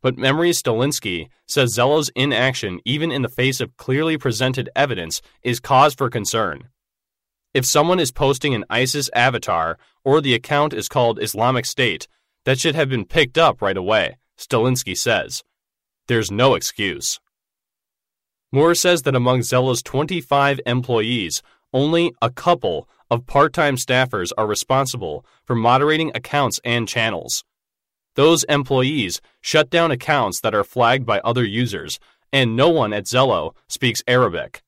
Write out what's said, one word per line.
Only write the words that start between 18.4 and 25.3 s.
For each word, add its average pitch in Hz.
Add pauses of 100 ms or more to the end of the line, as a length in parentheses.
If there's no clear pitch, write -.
Moore 160
says 175
that 131
among 123
Zello's 127
twenty-five 139
employees, 120 (300)
only 160 (100)
a 117
couple - (220)
of 123
part-time 143
staffers 127
are 107
responsible 107 (180)